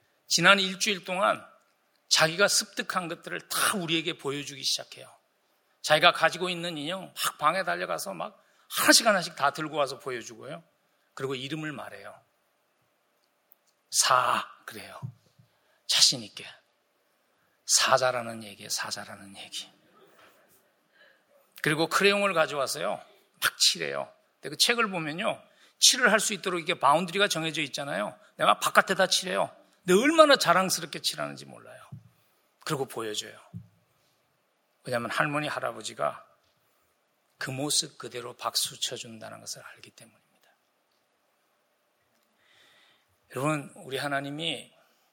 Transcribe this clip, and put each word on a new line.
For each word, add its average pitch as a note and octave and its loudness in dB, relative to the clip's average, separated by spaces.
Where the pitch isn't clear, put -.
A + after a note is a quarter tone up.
지난 F#3 6
일주일 F#3+ -2
동안 F#3 0
자기가 E3 4
습득한 - -2
것들을 E3+ -12
다 - 0
우리에게 D#3+ -2
보여주기 C#3 -8
시작해요. - -6
자기가 D#3 6
가지고 E3 0
있는 E3+ -6
인형 E3 -8
막 - -4
방에 E3+ 0
달려가서 F3 -4
막 - -10
하나씩 - 4
하나씩 F#3 2
다 C#3 0
들고 D#3 -8
와서 C#3 -2
보여주고요. A#2+ -10
그리고 C3+ -6
이름을 D3+ -8
말해요. G2+ -14
사, B2 2
그래요. G2 -16
자신 - 4
있게. G2+ -14
사자라는 A#2+ 2
얘기에 G#2 -14
사자라는 G2+ -8
얘기. - -12
그리고 D3+ 2
크레용을 G3+ 2
가져와서요, D3 0
막 - 0
칠해요. C#2 0
근데 C#3 -12
그 D3+ -8
책을 A#3 2
보면요, F3 -6
칠을 B3+ 4
할 G#3+ 6
수 G3+ -2
있도록 F3 -4
이렇게 E3+ -4
바운드리가 E3+ 4
정해져 D#3+ -4
있잖아요. C#3+ -6
내가 E3+ 4
바깥에다 F#3+ 4
칠해요. - -2
근데 F#3 6
얼마나 D4+ 8
자랑스럽게 E3+ 2
칠하는지 C#2 -6
몰라요. A#1 -20
그리고 C3+ -4
보여줘요. A2 -8
왜냐하면 A#2 -4
할머니, D3+ 0
할아버지가 A2+ -6
그 - -8
모습 C#3 -2
그대로 A#2+ -12
박수 - -2
쳐준다는 A2 -8
것을 - -12
알기 - -20
때문입니다. - -20
여러분, C#3+ -2
우리 C3 -8
하나님이 C#3+ -6